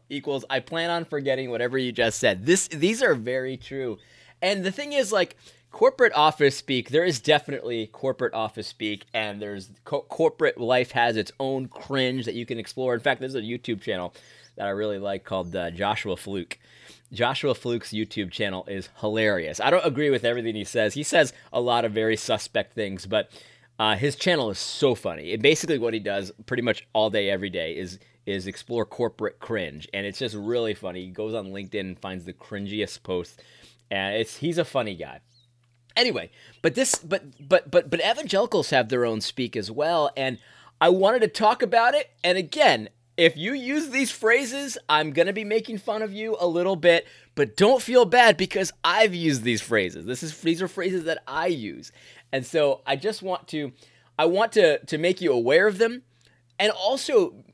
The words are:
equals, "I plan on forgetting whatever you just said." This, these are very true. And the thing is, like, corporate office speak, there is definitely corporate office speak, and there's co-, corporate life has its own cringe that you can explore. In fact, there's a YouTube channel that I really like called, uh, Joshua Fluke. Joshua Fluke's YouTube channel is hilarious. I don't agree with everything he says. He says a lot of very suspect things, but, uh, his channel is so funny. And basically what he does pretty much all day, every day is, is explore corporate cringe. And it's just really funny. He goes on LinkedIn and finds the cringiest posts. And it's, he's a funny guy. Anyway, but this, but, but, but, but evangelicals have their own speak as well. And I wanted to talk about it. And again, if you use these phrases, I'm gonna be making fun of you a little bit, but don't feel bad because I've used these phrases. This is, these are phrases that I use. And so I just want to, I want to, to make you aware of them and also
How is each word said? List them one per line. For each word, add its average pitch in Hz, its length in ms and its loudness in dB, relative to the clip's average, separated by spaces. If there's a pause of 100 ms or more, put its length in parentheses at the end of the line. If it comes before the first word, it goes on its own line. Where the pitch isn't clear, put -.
equals, 139 400 -4
"I 135 120 -2
plan 165 300 -4
on 165 160 -2
forgetting 135 440 -2
whatever 120 260 -2
you 127 140 0
just 113 300 0
said." 101 260 2
This, 180 220 4
these 190 340 0
are 240 120 4
very 127 420 -4
true. 127 420 -8 (420)
And 190 240 -2
the 190 60 0
thing 285 220 -8
is, 254 180 0
like, 190 260 0 (360)
corporate 262 400 4
office 151 440 4
speak, 123 340 -2
there 156 140 4
is 151 160 0
definitely 123 680 0
corporate 127 460 -4
office 110 340 -6
speak, 104 440 -8
and 104 300 -4
there's 101 280 -10 (140)
co-, 143 180 -4
corporate 151 580 0
life 123 320 2
has 120 240 2
its 104 240 -2
own 135 260 -4
cringe 127 600 -4
that 113 80 -6
you 117 120 -8
can 117 140 -6
explore. 127 340 -2
In 117 60 -2
fact, 127 180 0
there's 131 160 -8
a 127 60 -4
YouTube 117 400 -6
channel 90 340 -6 (400)
that 101 120 -6
I 101 40 -2
really 104 280 -2
like 98 260 -6
called, 90 320 -4
uh, 87 140 -4
Joshua 98 460 -2
Fluke. 98 420 -8 (520)
Joshua 127 440 -2
Fluke's 120 360 -6
YouTube 104 400 -4
channel 95 380 -4
is 98 220 -8 (100)
hilarious. 101 600 0
I 123 100 2
don't 175 160 2
agree 147 240 0
with 120 160 0
everything 117 280 -2
he 104 100 -6
says. 107 280 0
He 143 100 -6
says 147 300 2 (220)
a 123 60 0
lot 120 260 2
of 107 60 -2
very 110 260 0
suspect - 560 -4
things, 98 320 -6
but, 101 240 0 (480)
uh, 107 180 2
his 135 180 -2
channel 151 360 0
is 95 80 -6
so - 360 0
funny. 82 380 -6
And 110 100 -2
basically 151 360 2
what 113 160 -2
he 113 60 -4
does 98 320 -4 (120)
pretty 127 180 -4
much 117 300 -2
all 110 160 2
day, 101 220 0
every 98 180 -2
day 85 240 -6
is, 90 260 -10 (280)
is 98 200 -4
explore 113 380 -6
corporate - 540 -4
cringe. 80 560 -8
And 98 100 -6
it's 101 140 -8
just 113 160 -6
really 110 400 -2
funny. 92 320 -10
He 92 40 -16
goes 107 220 -6
on 107 140 -6
LinkedIn 98 340 -8
and 95 180 -8
finds 92 280 -10
the 90 80 -12
cringiest 101 680 -8
posts. 90 360 -6 (520)
And 98 260 -2
it's, - 200 -4
he's 160 220 -2
a 165 60 0
funny 113 300 -4
guy. 73 260 -14 (760)
Anyway, 175 340 0 (300)
but - 140 0
this, 262 220 0
but, 147 520 -8
but, 156 220 4
but, 170 180 4
but 165 120 -2
evangelicals 196 680 0
have 123 220 2
their 123 160 2
own 110 160 -2
speak - 340 -6
as 104 140 -6
well. 151 440 0
And 131 220 -4 (420)
I 147 120 6
wanted 196 300 4
to 220 80 4
talk 220 340 2
about 233 320 4
it. 294 160 0 (120)
And 180 140 2
again, 160 540 2 (280)
if 165 180 6
you 180 160 -6
use 285 380 -4
these 262 220 0
phrases, 254 640 0 (100)
I'm 151 240 2
gonna 170 200 4
be 214 120 -6
making 214 340 -2
fun 214 240 -4
of 208 100 -6
you 214 280 -6
a 175 60 2
little 175 300 0
bit, 170 300 4 (280)
but - 220 0
don't 233 260 6
feel 247 220 6
bad 220 320 6
because 185 360 -2 (120)
I've 196 300 4
used 156 280 0
these 113 180 0
phrases. 90 460 0
This 123 160 -6
is, 156 180 -10
these 170 220 0
are 185 60 -4
phrases 185 360 -4
that 160 220 -4
I 156 220 -4
use. 104 420 -6 (420)
And 131 140 -4
so 143 400 2
I 139 100 0
just 208 260 -6
want 185 260 -6
to, 147 240 -6 (460)
I 156 80 4
want 196 260 2
to, 160 260 6
to - 200 -6
make 185 220 0
you 180 120 2
aware 131 340 6
of 196 120 2
them 226 260 0 (560)
and 214 100 4
also 226 640 2 (200)